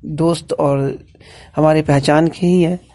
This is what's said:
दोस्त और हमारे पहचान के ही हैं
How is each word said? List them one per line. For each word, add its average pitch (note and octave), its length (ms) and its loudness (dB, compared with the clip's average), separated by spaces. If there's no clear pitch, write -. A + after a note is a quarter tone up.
दोस्त E3 480 -4
और C#3 460 -2
हमारे D#3 260 2
पहचान D3 460 2
के F3 200 -2
ही F3+ 160 4
हैं F3 160 -2